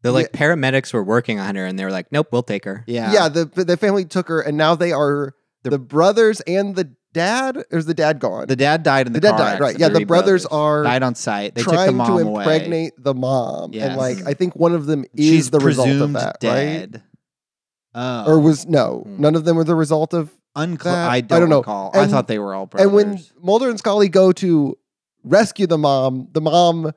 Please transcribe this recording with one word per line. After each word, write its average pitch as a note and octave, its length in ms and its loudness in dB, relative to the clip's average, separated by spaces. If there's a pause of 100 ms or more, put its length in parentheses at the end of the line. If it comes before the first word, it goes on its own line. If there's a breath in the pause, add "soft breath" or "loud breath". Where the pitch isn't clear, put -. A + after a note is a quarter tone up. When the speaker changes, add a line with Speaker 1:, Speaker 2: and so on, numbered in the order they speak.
Speaker 1:
The, B2 100 0
like, B2+ 200 0
Speaker 2:
Yeah. - 80 -8
Speaker 1:
paramedics C3+ 540 0
were A2 80 0
working A2 360 -2
on G2 180 -6
her, F#2+ 100 -6
and F#2+ 120 -6
they F#2+ 60 -6
were F#2+ 60 -6
like, F#2 220 -8
"Nope, D3+ 200 -2
we'll A#2+ 120 0
take G2+ 200 -6
her." G2+ 220 -10
Speaker 3:
Yeah. A#2 260 -4
Speaker 2:
Yeah, F#3 160 4
the, D#3+ 160 -2
the F3 320 -2
family G3 300 -2
took F3+ 220 -6
her, D#3+ 120 -2
and D3 160 -4
now D#3 180 2
they E3+ 180 -2
are C#3+ 420 -2 (300)
Speaker 3:
The B2+ 60 -4
Speaker 2:
the C#3+ 80 0
brothers G3 640 2
and F#3+ 340 -2
the D#3+ 180 -6 (180)
dad. B3 460 -2 (120)
Or E3 80 -2
is D#3+ 60 -2
the D#3+ 80 -4
dad D3+ 280 0
gone? A2+ 260 -4
Speaker 3:
The C3 100 0
dad D#3 260 0
died C3+ 260 2
in A#2 40 -6
the A2+ 80 -2
Speaker 2:
The G3+ 80 4
dad G#3+ 80 4
Speaker 3:
car - 20 2
Speaker 2:
died, G#3+ 220 0
right. C#3+ 120 2
Speaker 3:
accident. - 80 -6
Speaker 2:
Yeah, G#3+ 80 4
the G3+ 80 2
Speaker 1:
Three - 80 2
Speaker 2:
brothers F#3 420 2
Speaker 1:
brothers. - 0 -
Speaker 2:
are D3+ 380 0
Speaker 3:
Died C3 180 2
on B2+ 140 -2
site. G#2 380 -6
They A#2 80 -4
Speaker 2:
trying E3 140 2
Speaker 3:
took F#3 120 2
the - 40 2
mom - 140 0 (120)
Speaker 2:
to E3 80 0
Speaker 3:
away. G#2+ 180 -4
Speaker 2:
impregnate D#3+ 520 -2
the C3+ 180 -4
mom. B2+ 600 -4
Speaker 3:
Yes. A2 140 -6
Speaker 2:
And, C3 100 -6
like, B2+ 280 -4
I C#3+ 60 -4
think F3+ 240 -4
one E3+ 160 2
of D#3 140 -2
them D3 260 -2
is D3 140 0
Speaker 3:
She's D#3 240 4
Speaker 2:
the D3 100 2
result C3+ 280 2
of C#3 40 2
Speaker 3:
presumed C#3+ 240 0
Speaker 2:
that, A2+ 100 -2
right? - 140 -8
Speaker 3:
dead. A#2+ 640 -4 (920)
Oh. A#2+ 320 -6
Speaker 2:
Or D#3 140 6
was, D3 260 2
no, C3 380 0
Speaker 1:
Hmm. G#2 160 -14
Speaker 2:
none D3+ 140 2
of D#3+ 100 -2
them E3 120 2
were E3 80 0
the E3+ 100 0
result D#3+ 400 0
of D#3 160 -4 (260)
Speaker 3:
Uncl- D#3+ 280 -6
Speaker 2:
that. F3 260 -2
Speaker 3:
I B2 60 0
Speaker 2:
I B2+ 40 2
Speaker 3:
don't D#3+ 200 2
Speaker 2:
don't E3+ 100 4
know. D3 80 4
Speaker 3:
recall. G2+ 360 -4
I G3 100 4
Speaker 2:
And, G3+ 60 0
Speaker 3:
thought C3 180 0
they A2 100 -4
were G2 160 -8
all G2 140 -10 (100)
Speaker 2:
and G3+ 140 4
when G#3 160 4
Speaker 3:
brothers. F#3+ 240 -12 (100)
Speaker 2:
Mulder A3+ 280 0
and G#3+ 80 -6
Scully G#3 300 2
go F#3 240 4
to D#3+ 460 0 (460)
rescue G3 420 2
the D#3+ 120 0
mom, C3 540 0
the D#3 80 -2
mom E3 560 2